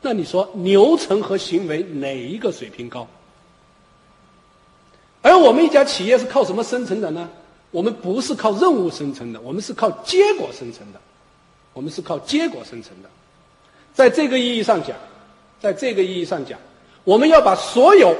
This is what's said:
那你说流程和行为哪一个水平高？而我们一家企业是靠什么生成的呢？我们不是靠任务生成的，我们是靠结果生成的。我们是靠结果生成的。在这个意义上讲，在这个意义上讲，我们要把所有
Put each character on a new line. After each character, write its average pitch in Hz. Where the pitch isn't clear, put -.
那 262
你 190
说 190
流 196
程 208
和 196
行 180
为 156
哪 139
一 131
个 143
水 120
平 120
高？ 120
而 349
我 285
们 285
一 -
家 277
企 185
业 240
是 226
靠 254
什 180
么 220
生 247
成 196
的 170
呢？ 170
我 170
们 220
不 214
是 254
靠 220
任 349
务 190
生 143
成 120
的， 107
我 123
们 190
是 226
靠 220
结 392
果 -
生 120
成 -
的。 -
我 131
们 151
是 185
靠 160
结 311
果 147
生 117
成 101
的。 -
在 262
这 294
个 254
意 240
义 214
上 185
讲， -
在 202
这 254
个 190
意 185
义 -
上 156
讲， 123
我 196
们 285
要 320
把 196
所 247
有 185